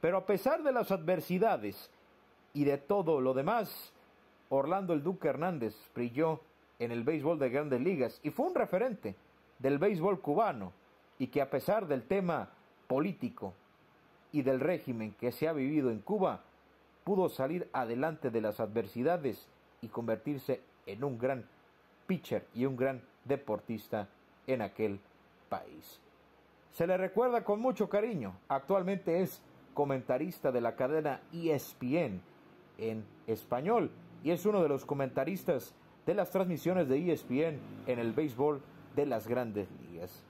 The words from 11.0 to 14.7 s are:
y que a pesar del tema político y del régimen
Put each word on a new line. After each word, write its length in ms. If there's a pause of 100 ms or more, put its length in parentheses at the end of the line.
y 80
que 160
a 80
pesar 360
del 180
tema 440 (380)
político 680 (800)
y 80
del 180
régimen 600